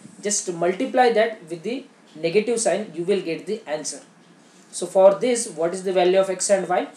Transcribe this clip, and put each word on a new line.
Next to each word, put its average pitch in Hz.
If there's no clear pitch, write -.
just 202
multiply 208
that 220
with 165
the 247
negative 165
sign, 208
you 170
will 190
get 151
the 202
answer. 143
So -
for 294
this, 233
what 170
is 185
the 196
value 185
of 190
x 180
and 185
y 185